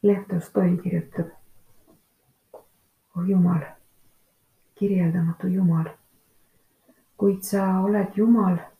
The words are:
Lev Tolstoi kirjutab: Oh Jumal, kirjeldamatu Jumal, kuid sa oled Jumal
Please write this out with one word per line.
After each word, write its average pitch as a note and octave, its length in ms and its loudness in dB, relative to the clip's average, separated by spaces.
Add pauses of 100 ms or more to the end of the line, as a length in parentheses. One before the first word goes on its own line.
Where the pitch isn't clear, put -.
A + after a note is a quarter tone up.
Lev G3+ 260 2
Tolstoi F3+ 540 0
kirjutab: - 500 -6 (1800)
Oh F3 100 -4
Jumal, F3 380 2 (1120)
kirjeldamatu F3 720 0
Jumal, E3+ 380 0 (1300)
kuid G3+ 260 0
sa F#3+ 400 0
oled G3+ 320 -2
Jumal G#3 460 2 (200)